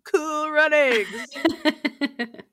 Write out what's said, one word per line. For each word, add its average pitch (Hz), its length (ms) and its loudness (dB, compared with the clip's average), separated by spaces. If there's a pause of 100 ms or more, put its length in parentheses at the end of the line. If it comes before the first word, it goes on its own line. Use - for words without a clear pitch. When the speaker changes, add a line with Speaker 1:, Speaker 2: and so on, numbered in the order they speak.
Speaker 1:
Cool 311 460 -2
Runnings." 262 920 2
Speaker 2:
<laughs> 285 1080 -4